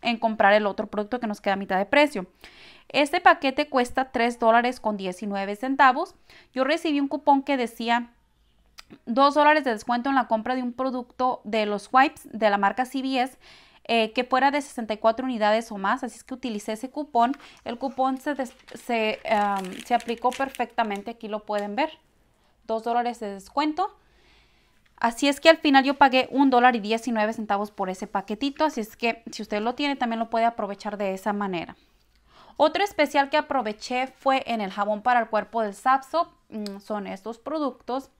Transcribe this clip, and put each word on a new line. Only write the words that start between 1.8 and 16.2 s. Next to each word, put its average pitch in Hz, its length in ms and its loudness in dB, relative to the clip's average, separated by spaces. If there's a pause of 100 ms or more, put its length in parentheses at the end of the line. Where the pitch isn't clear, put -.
precio. 285 400 2 (640)
Este 302 320 0
paquete 302 480 4
cuesta 254 420 0
tres 240 260 0
dólares 233 400 2
con 208 200 -4
diecinueve 196 580 -6
centavos. 269 580 2 (380)
Yo 254 100 -2
recibí 302 380 0
un 277 80 0
cupón 285 340 2
que 277 140 -2
decía 233 540 -2 (960)
dos 269 280 4
dólares 302 300 4
de 262 60 0
descuento 240 400 -2
en 277 40 0
la 240 140 2
compra 233 260 -2
de 254 80 -4
un 247 120 -6
producto 254 720 -4
de 214 200 0
los 208 260 -4
wipes 277 400 2
de 220 200 2
la 202 80 2
marca 202 260 2
C 247 140 -8
V 262 240 -2
S, 262 160 -6 (460)
eh, 220 280 0
que 247 120 0
fuera 262 260 2
de 285 100 -2
sesenta 226 320 -8
y 214 60 -6
cuatro 226 260 0
unidades 220 480 0
o 202 60 -10
más, 208 260 -2
así 226 120 -10
es - 80 -20